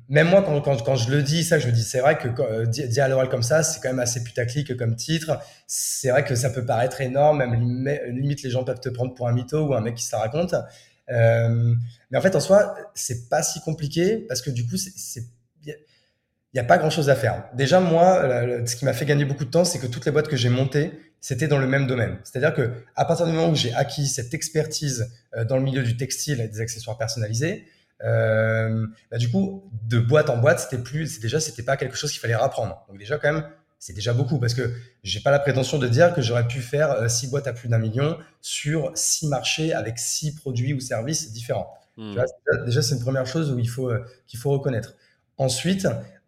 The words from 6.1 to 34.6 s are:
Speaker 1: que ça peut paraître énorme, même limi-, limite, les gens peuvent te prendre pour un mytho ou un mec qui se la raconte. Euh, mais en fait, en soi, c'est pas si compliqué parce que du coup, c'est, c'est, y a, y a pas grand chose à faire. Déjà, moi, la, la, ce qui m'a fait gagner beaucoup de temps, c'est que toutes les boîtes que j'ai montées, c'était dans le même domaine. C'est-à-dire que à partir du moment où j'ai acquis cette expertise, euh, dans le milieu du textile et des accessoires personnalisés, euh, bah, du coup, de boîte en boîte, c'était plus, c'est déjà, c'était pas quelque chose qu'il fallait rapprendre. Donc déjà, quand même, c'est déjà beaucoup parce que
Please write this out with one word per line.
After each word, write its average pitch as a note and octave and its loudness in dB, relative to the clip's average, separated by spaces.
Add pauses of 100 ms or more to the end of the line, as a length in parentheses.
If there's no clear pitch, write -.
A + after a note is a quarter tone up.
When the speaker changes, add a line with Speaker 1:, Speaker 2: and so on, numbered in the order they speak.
Speaker 1:
que C3+ 0
ça A#2+ 0
peut B2 -4
paraître B2 0
énorme, C#3+ 4
même B2 0
limi-, B2+ -2
limite, C#3 -2
les C3 -6
gens B2 0
peuvent B2 -4
te B2+ -6
prendre B2 -4
pour A#2+ -4
un A#2+ 2
mytho D3 0
ou C3 2
un A2 0
mec A#2+ -2
qui - -8
se - -10
la G#2+ 0
raconte. C3+ -2 (560)
Euh, A#2 4 (340)
mais C3 0
en B2+ 0
fait, F#3 4
en D3 4
soi, G3 4 (220)
c'est - -8
pas D#3 0
si - -4
compliqué E3 0
parce B2+ -4
que D3 -8
du A#2+ -2
coup, F3+ -4
c'est, - -8
c'est, - -12 (400)
y D3 -10
a, - -10 (800)
y B2+ -2
a A#2 0
pas E3+ 6
grand D#3 2
chose C#3+ 2
à B2+ 6
faire. G2 -2
Déjà, C#3 4
moi, E3+ 6
la, A#2+ 2
la, A#2+ -2
ce - -4
qui C#3 -4
m'a B2 2
fait D3 -4
gagner C#3+ 4
beaucoup C#3 -2
de - -8
temps, F3 4
c'est - -2
que B2+ -6
toutes - -6
les D3 2
boîtes D3+ 2
que C#3 0
j'ai A#2+ 2
montées, C#3+ 0 (220)
c'était C#3 -2
dans C#3+ 4
le C3+ 2
même C3+ 2
domaine. A2 0
C'est-à-dire D3 0
que A#2+ 0 (240)
à C#3 2
partir E3 0
du E3 2
moment E3 2
où D#3 4
j'ai A#2+ 0
acquis C#3 -2
cette C3 -6
expertise, C#3+ -4 (240)
euh, A#2 -2
dans C3 0
le C3 2
milieu C3+ 0
du A#2 0
textile C3+ -4
et A2 -2
des G#2+ -8
accessoires - -8
personnalisés, A2+ -4 (380)
euh, A2+ 2 (240)
bah, A#2 -6
du A#2+ 0
coup, - -2 (200)
de A#2 2
boîte D3 4
en A#2+ 2
boîte, D3 4
c'était - -6
plus, D3 -6
c'est A2 -12
déjà, A#2 -2
c'était - -8
pas C#3 0
quelque C3 -6
chose D3 -4
qu'il - -8
fallait A#2 -2
rapprendre. A2+ -2
Donc G2 -20
déjà, A2+ -4
quand D3 0
même, D#3 -4 (300)
c'est - -16
déjà A#2 -2
beaucoup B2+ 2
parce A#2 2
que A#2+ -2 (300)